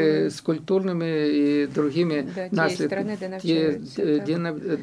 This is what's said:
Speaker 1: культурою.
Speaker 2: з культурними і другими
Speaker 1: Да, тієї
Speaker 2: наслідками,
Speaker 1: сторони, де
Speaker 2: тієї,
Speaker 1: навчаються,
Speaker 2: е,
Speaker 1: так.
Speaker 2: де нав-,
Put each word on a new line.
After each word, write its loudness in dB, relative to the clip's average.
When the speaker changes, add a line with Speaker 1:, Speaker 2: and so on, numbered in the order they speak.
Speaker 1:
культурою. 4
Speaker 2:
з -8
культурними 0
і 4
другими 0
Speaker 1:
Да, -8
тієї -8
Speaker 2:
наслідками, 2
Speaker 1:
сторони, -8
де -8
Speaker 2:
тієї, 2
Speaker 1:
навчаються, -2
Speaker 2:
е, 2
Speaker 1:
так. -2
Speaker 2:
де -2
нав-, -4